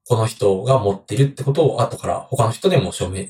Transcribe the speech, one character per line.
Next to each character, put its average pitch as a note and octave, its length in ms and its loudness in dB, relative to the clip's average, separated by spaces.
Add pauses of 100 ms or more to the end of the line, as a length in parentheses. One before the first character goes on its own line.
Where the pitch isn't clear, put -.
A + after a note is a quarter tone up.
こ A#2+ 80 2
の A2+ 120 2
人 G2 360 0
が C3 160 4
持 G2+ 140 0
っ - 100 -14
て G#2+ 140 -8
る C#3 60 6
っ C#3 60 2
て - 140 -10
こ C#3 80 0
と D3+ 140 2
を A#2+ 160 0
後 - 160 -4
か - 100 -12
ら F2 140 -2
他 - 240 -2
の A2+ 60 0
人 - 180 0
で F3 80 2
も G2 140 0
証 F#2 180 -6
明 F#2+ 200 -8